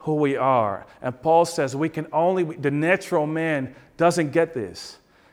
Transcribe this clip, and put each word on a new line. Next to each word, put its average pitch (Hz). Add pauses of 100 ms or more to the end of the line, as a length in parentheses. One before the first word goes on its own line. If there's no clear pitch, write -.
who 156
we 143
are. 117 (140)
And 123
Paul 165
says 147
we 156
can 156
only, 180
the 147
natural 160
man 156 (220)
doesn't 165
get 165
this. 95 (340)